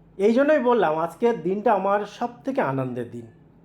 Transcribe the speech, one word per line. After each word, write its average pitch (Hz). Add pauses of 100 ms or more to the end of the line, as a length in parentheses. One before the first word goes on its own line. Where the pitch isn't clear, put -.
(160)
এই 208
জন্যই 285
বললাম 214
আজকের 175
দিনটা 208
আমার 196
সবথেকে 262
আনন্দের 131
দিন, 117 (380)